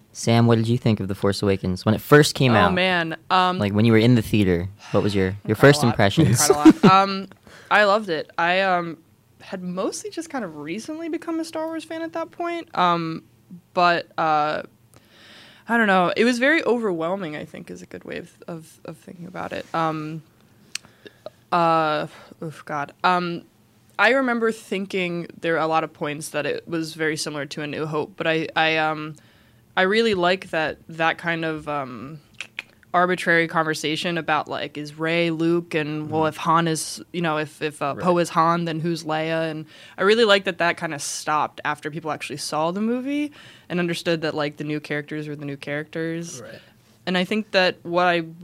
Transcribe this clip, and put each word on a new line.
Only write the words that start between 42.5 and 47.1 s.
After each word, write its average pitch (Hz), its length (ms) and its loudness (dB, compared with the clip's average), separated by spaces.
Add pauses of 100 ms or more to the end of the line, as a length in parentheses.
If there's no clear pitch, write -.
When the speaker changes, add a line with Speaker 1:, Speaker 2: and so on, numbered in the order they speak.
Speaker 2:
the 196 80 -4
movie 262 500 -2 (380)
and 175 100 -4
understood 170 440 -2
that, 151 120 -4
like, 151 220 -4
the 151 80 -8
new 151 160 -4
characters 151 480 -8
were 147 80 -10
the 147 80 -12
new 139 120 -8
characters. 160 840 -8
Speaker 3:
Right. - 180 -18 (460)
Speaker 2:
And 180 120 0